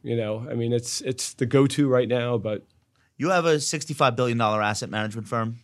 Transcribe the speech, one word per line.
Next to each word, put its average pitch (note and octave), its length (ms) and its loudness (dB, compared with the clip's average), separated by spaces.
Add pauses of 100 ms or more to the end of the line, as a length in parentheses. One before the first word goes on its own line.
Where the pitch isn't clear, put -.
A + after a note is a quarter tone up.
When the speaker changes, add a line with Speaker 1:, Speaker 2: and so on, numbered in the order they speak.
Speaker 1:
you A#2 120 -2
know? A2 320 -4
I B2 60 -8
mean, A#2 180 0
it's, A#2+ 280 -2
it's - 340 -6
the C3 120 0
go-to C#3 420 4
right B2+ 180 4
now, A#2+ 320 0
but G#2+ 260 -6 (560)
Speaker 2:
You D3 80 0
have F3+ 160 4
a D#3 160 4
sixty-five C#3 560 0
billion A#2+ 220 0
dollar G#2+ 240 2
asset G#2 260 -2
management G#2+ 400 -6
firm A2+ 360 -4